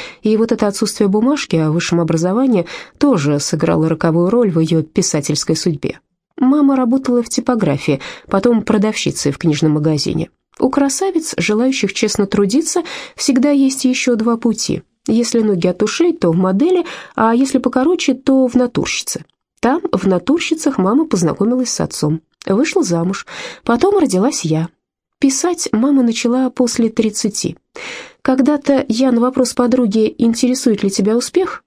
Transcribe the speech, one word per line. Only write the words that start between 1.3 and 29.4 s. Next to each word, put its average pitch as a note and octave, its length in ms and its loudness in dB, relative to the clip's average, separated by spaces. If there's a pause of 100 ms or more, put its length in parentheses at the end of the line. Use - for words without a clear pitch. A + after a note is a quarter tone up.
о D#3 160 2
высшем E3+ 280 0
образовании F3+ 680 0 (320)
тоже D3+ 400 2
сыграло D#3+ 500 0
роковую E3 400 0
роль A3+ 220 2
в D#3+ 80 0
её D#3+ 240 2
писательской D#3 720 -2
судьбе. - 440 -4 (380)
Мама C#4 380 4
работала B3+ 480 0
в A3+ 60 -10
типографии, D#3+ 720 0 (280)
потом A3+ 340 2
продавщицей G#3 720 0
в - 80 -6
книжном D#3 320 2
магазине. D3+ 580 -2 (300)
У C4 100 2
красавиц, D#4 640 -2
желающих G#3+ 580 0
честно G#3 340 -2
трудиться, A3+ 560 0 (320)
всегда C4 340 0
есть C4+ 360 0
ещё B3+ 300 0
два A3+ 220 0
пути. - 460 -2 (240)
Если A#3 340 0
ноги F#3+ 240 0
от F3+ 160 0
ушей, E4 320 0
то F3 180 0
в E3 40 2
модели, A3+ 500 2 (300)
а A3+ 180 2
если C4 240 2
покороче, C4 560 0
то C4 340 2
в A#3+ 60 -4
натурщице. - 720 -2 (340)
Там, - 220 0 (100)
в F#3 160 0
натурщицах, C#4 720 0
мама A#3+ 300 2
познакомилась G#3 640 0
с - 100 -4
отцом. D3+ 400 -2 (240)
Вышла C#4 380 0
замуж. E3+ 420 -2 (380)
Потом F#4+ 340 2
родилась G#3+ 480 0
я. D#3 240 0 (500)
Писать E4+ 520 0
мама C4 320 2
начала A#3+ 460 0
после A#3 400 0
тридцати. G#3 680 -4 (640)
Когда-то C4+ 640 2
я B3 240 2
на A#3 80 2
вопрос B3 340 0